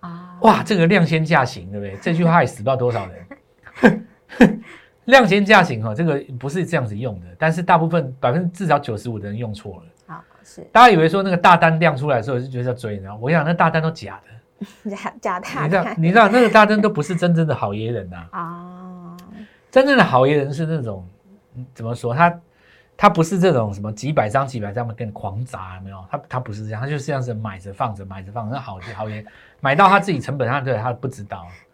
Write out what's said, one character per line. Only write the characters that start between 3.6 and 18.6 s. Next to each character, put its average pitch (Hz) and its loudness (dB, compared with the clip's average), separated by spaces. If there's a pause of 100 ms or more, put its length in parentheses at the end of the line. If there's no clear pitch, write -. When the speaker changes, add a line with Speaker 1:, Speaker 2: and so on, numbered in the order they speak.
Speaker 2:
<laughs> - 4 (400)
量 254 8
先 196 4
价 196 6
行 123 -2
哈， 110 -4
这 117 -2
个 143 0 (160)
不 131 -8
是 165 -4
这 170 -4
样 135 0
子 101 -8
用 107 -6
的， 87 -18 (120)
但 160 0
是 175 -4
大 180 4
部 160 2
分 151 -2
百 123 0
分 175 -2
之 - -20
至 196 -6
少 151 4
九 113 -6
十 110 -10
五 110 -8
的 104 -10
人 104 -8
用 113 -8
错 101 -14
了。 85 -20 (240)
Speaker 1:
好， - -18 (180)
是。 - -20 (100)
Speaker 2:
大 233 10
家 247 10
以 196 6
为 160 4
说 196 0
那 196 -2
个 180 0
大 180 8
单 165 4
量 160 2
出 139 -4
来 135 2
的 113 -2
时 110 -6
候 127 -2
就 127 -6
觉 127 -8
得 - -4
要 127 -2
追， 104 -8
然 95 -14
后 107 -16
我 117 -4
跟 160 2
你 165 4
讲， 147 0
那 165 0
大 170 2
单 160 0
都 160 -2
假 - -14
的。 - -18
Speaker 1:
<laughs> - -16
假， 196 -12
假 180 -6
大 - -6
单。 - -
Speaker 2:
你 - 0
知 196 0
道， 196 -2
你 160 2
知 180 0
道 220 6
那 240 4
个 226 4
大 214 6
单 208 2
都 202 2
不 151 -2
是 180 -4
真 175 2
正 165 2
的 143 0
好 104 -4
爷 110 -4
人 95 -6
啊。 85 -16
Speaker 1:
啊。 180 -14 (540)